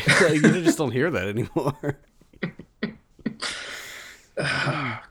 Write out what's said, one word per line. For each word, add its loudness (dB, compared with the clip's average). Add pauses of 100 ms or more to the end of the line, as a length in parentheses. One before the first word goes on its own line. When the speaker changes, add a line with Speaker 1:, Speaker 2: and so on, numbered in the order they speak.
Speaker 1:
<laughs> 6
Like, 4
you 6
just 4
don't 0
hear 0
that -2
anymore. -2
<laughs> -20 (2250)
Speaker 2:
Oh, -2 (120)